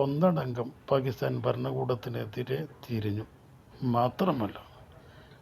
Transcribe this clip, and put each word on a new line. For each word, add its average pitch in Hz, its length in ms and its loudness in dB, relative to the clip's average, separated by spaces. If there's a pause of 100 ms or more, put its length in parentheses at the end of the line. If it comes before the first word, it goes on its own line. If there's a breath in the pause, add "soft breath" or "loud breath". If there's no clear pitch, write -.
ഒന്നടങ്കം 143 640 2 (220)
പാകിസ്ഥാൻ 131 440 2 (120)
ഭരണകൂടത്തിനെതിരെ 127 1120 -2 (240)
തിരിഞ്ഞു. 107 420 -2 (680)
മാത്രമല്ല 123 640 2 (840 loud breath)